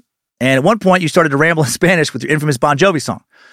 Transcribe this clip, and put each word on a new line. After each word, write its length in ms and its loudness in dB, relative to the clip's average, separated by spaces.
And 200 2
at 40 -2
one 160 2
point, 220 2
you 80 -2
started 220 2
to 80 -2
ramble 260 2
in 60 -4
<laughs> 100 -8
Spanish 320 0
with 100 -10
your 80 -6
infamous 280 -2
Bon 180 0
Jovi 240 2
song. 240 -8